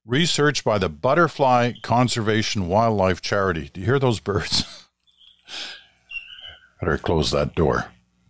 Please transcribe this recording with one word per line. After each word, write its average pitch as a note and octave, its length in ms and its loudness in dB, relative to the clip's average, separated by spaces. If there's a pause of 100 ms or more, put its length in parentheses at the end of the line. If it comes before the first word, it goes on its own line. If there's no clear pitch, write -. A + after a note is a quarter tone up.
Research D3 580 0
by G#2+ 140 2
the F#2 100 0
Butterfly B2 840 2 (100)
Conservation A2 840 0
Wildlife G2 520 2
Charity." F#2 540 -2
Do F#2 60 -12
you F2+ 60 -6
hear C3 120 2
those B2 220 0
birds? - 440 -2
<laughs> - 240 -20 (1900)
Better D#2 180 0
close D2+ 320 0
that C#2+ 240 -2
door. C2+ 380 0 (380)